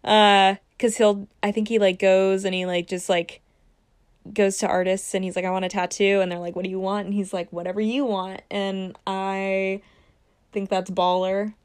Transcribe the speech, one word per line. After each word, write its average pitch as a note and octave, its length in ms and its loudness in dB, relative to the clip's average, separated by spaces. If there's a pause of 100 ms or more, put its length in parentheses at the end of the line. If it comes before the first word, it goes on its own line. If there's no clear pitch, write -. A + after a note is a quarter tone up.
Uh, G3+ 520 6 (240)
'cause A3+ 180 0
he'll, G3+ 320 2 (140)
I G#3 100 -2
think G#3+ 160 -2
he, A3+ 100 0
like, F#3+ 200 4
goes F#3+ 480 4
and F#3 80 -2
he, F3+ 100 -2
like, F3+ 220 -2
just, F3+ 240 -6
like, E3+ 320 -2 (880)
goes G3 260 2
to G#3+ 80 -2
artists F#3 480 0
and F#3 80 -2
he's F#3 140 -6
like, F3+ 80 -4
"I F#3 60 -2
want F#3 160 -2
a - 20 -4
tattoo." G3 540 0
And F3+ 100 -2
they're F3 60 -6
like, F3 180 -8
"What F3+ 80 -6
do F#3+ 60 -6
you F#3 100 -6
want?" F#3+ 240 -4
And G3 80 -6
he's G3+ 220 -4
like, F3 180 -6
"Whatever F3+ 300 -6
you B3 240 0
want." F#3+ 340 -4 (100)
And F#3+ 460 -6 (100)
I F#3+ 760 -2 (680)
think G3 180 -4
that's F#3 200 -2
baller. F#3 600 0 (120)